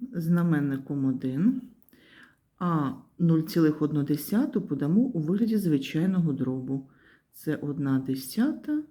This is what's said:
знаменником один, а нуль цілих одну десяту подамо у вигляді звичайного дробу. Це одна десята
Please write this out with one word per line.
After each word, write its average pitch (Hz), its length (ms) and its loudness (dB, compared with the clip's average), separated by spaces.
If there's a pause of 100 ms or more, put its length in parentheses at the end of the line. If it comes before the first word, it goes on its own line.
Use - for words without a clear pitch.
(120)
знаменником 147 920 2
один, 135 580 0 (960)
а 160 340 0 (260)
нуль 165 240 4
цілих 156 400 2
одну 147 200 0
десяту 190 600 0
подамо 147 380 0
у 247 200 0
вигляді 208 360 0
звичайного 165 760 0
дробу. 131 560 -4 (440)
Це - 240 -6
одна 139 420 -2
десята 285 920 -2